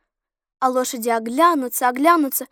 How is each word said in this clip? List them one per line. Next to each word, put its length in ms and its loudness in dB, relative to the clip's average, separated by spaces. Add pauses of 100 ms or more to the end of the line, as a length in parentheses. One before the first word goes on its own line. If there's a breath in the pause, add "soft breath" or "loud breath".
(600)
А 100 2
лошади 400 -2
оглянутся, 760 0
оглянутся, 640 0